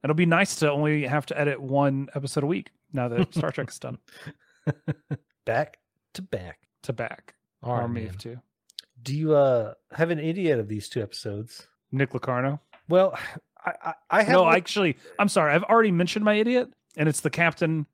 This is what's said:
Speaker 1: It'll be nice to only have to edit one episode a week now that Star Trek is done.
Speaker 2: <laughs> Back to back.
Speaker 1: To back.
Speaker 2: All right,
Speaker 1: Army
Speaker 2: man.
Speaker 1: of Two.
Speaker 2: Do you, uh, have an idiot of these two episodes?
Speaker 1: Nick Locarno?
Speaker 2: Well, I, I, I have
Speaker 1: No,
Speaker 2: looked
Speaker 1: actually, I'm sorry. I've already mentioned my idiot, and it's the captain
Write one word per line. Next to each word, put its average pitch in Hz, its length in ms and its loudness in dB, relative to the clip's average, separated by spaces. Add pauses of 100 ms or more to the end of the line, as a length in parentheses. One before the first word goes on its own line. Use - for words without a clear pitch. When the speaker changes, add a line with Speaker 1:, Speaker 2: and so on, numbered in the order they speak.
Speaker 1:
It'll 147 100 0
be 175 100 2
nice 170 340 2
to 151 120 2
only 151 340 0
have 139 200 -2
to 143 120 -8
edit 147 240 -2
one 139 540 0
episode 143 300 -4
a - 20 -2
week 180 240 -4 (220)
now 123 160 -2
that 120 240 -2
Star 156 180 -2
Trek 131 160 -6
is - 100 -16
done. 127 200 -12 (680)
Speaker 2:
<laughs> - 800 -8
Back 120 320 -2 (360)
to - 80 -14
back. 90 380 -10 (240)
Speaker 1:
To 135 100 -6
back. - 420 -10 (260)
Speaker 2:
All 120 120 -6
right, 120 80 0
Speaker 1:
Army 120 200 -4
Speaker 2:
man. 101 100 -8
Speaker 1:
of 92 60 -12
Two. 117 200 -14 (640)
Speaker 2:
Do 131 140 -6
you, 156 200 2
uh, 127 380 4 (180)
have 165 180 0
an 165 100 -2
idiot 160 400 0
of 107 80 -4
these 104 220 -8
two 127 120 -4
episodes? 104 680 -10 (240)
Speaker 1:
Nick 135 220 0
Locarno? 131 460 -2 (300)
Speaker 2:
Well, 185 280 4 (480)
I, - 60 -2 (120)
I, - 100 -8 (160)
I 202 140 4
have 196 100 4
Speaker 1:
No, 185 120 8
Speaker 2:
looked 165 120 6
Speaker 1:
actually, 185 400 0 (220)
I'm 202 100 4
sorry. 156 240 4
I've 175 100 2
already 226 280 4
mentioned 180 340 0
my 208 100 4
idiot, 240 340 2 (280)
and 151 120 2
it's 147 120 -2
the 156 80 0
captain 160 640 0